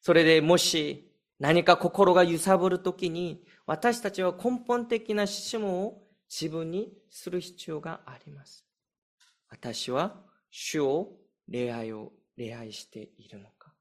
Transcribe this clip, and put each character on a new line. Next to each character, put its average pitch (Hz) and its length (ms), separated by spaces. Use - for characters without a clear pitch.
そ 175 120
れ 165 100
で 160 160
も 165 180
し 147 540
何 156 260
か 175 100
心 180 380
が 180 100
揺 165 160
さ 190 180
ぶ 180 120
る 180 100
と 185 140
き 185 160
に、 170 340
私 233 340
た 196 120
ち 185 120
は 180 100
根 240 320
本 240 220
的 220 260
な 208 140
質 - 320
問 190 260
を 233 160
自 156 200
分 165 220
に 202 220
す - 200
る 180 120
必 - 280
要 151 120
が 160 240
あ 131 200
り 147 60
ま 143 140
す。 - 200
私 117 420
は 160 320
主 - 300
を 147 380
礼 120 220
拝 113 200
を、 107 220
礼 117 160
拝 113 200
し - 120
て - 320
い 98 120
る 104 100
の 98 180
か - 240